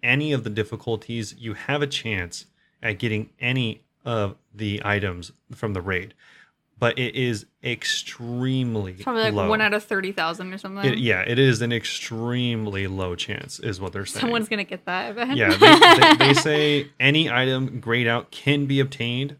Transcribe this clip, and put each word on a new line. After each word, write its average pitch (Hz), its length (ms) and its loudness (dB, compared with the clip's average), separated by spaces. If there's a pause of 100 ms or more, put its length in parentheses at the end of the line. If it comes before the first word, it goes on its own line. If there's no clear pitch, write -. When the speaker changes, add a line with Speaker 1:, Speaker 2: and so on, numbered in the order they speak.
Speaker 1:
any 139 320 2
of 123 100 -2
the 113 60 -6
difficulties, 110 880 -6
you 113 160 -10
have 143 280 -4
a 147 60 -2
chance 101 580 -6 (360)
at 110 160 -4
getting 107 320 -4 (100)
any 123 420 -4 (240)
of 107 300 -4 (180)
the 104 320 -6
items 95 460 -4 (220)
from 110 200 -6
the 92 80 -6
raid. 92 320 -4 (640)
But 117 180 0
it 123 180 -4
is 120 300 -4 (180)
extremely 120 1300 -4
Speaker 2:
It's 92 100 -18
probably, 233 200 -2
like, 220 100 0
Speaker 1:
low. 196 160 0
Speaker 2:
one 220 120 2
out 214 120 0
of 208 100 -2
thirty 190 280 -4
thousand 185 420 -6
or 190 40 -12
something. 196 260 -12
Speaker 1:
It, 127 140 0
yeah, 107 240 0
it 120 160 -2
is 127 240 4
an 120 100 -2
extremely 113 1160 -4
low 95 280 -4
chance, - 440 -10
is 98 200 -8
what 92 140 -8
they're 98 120 -8
saying. - 160 -8
Speaker 2:
Someone's 233 280 -4
gonna 208 140 -4
get 185 220 -14
that, 185 240 -6
I - 20 -10
bet. 240 260 -4
Speaker 1:
Yeah, 110 180 4
they, 339 440 10
they, 320 160 8
Speaker 2:
<laughs> 320 120 2
Speaker 1:
they 143 60 8
say 151 540 2 (120)
any 143 300 4
item 127 500 0
grayed 117 280 0
out 117 240 -2
can 143 340 0
be 139 140 0
obtained, 131 600 -4